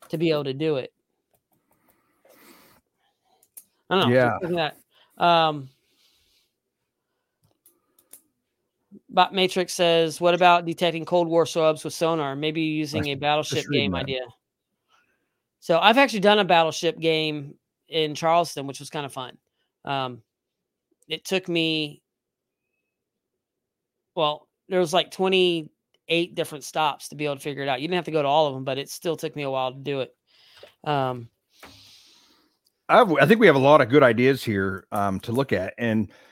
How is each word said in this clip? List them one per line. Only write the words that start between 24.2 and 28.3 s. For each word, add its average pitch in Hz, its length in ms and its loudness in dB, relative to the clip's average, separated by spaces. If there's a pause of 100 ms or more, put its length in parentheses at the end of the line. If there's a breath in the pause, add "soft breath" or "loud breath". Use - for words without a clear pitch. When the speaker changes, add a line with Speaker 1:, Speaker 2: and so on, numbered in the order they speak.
Speaker 1:
there 185 120 0
was, 160 120 -2
like, 170 180 0
twenty-eight 180 1200 -2
different 156 300 -8
stops 156 440 -4
to 147 80 -18
be 147 80 -6
able 143 120 -4
to 139 40 -14
figure 139 220 -8
it 139 60 -6
out. 131 120 -2
You 156 80 -6
didn't 180 80 -2
have 175 100 -2
to 156 40 -8
go 156 120 0
to 139 60 0
all 151 180 4